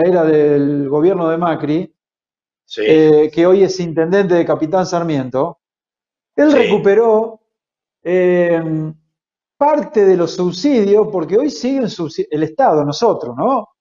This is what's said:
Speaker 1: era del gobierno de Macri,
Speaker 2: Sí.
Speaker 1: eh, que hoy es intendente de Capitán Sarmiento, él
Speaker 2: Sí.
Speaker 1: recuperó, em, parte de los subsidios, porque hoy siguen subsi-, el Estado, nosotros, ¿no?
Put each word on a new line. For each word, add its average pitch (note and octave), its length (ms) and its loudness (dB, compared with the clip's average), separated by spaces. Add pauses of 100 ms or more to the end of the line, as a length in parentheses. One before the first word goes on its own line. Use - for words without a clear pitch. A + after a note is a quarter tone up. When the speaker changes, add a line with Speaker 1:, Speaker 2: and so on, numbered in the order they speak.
Speaker 1:
era F3+ 200 2
del D3 640 2
gobierno E3 400 0
de E3 80 -2
Macri, D#3 560 -4 (720)
Speaker 2:
Sí. - 200 -10
Speaker 1:
eh, D#3 460 4
que E3+ 140 2
hoy F#3+ 160 4
es F#3 180 -2
intendente F3 540 0
de E3+ 100 2
Capitán D#3+ 420 -2
Sarmiento, D3+ 720 -4 (760)
él D4 160 2
Speaker 2:
Sí. C4 80 4
Speaker 1:
recuperó, G#3+ 800 0 (640)
em, E3+ 920 0 (640)
parte C#4+ 460 0
de F#3+ 120 4
los E3+ 160 -2
subsidios, G3+ 800 0
porque F3+ 280 -2
hoy D4 120 -2
siguen C4 380 -4
subsi-, F3 420 -8
el D3+ 120 -2
Estado, D#3+ 420 0
nosotros, D3+ 520 -2
¿no? G#3+ 320 -4 (120)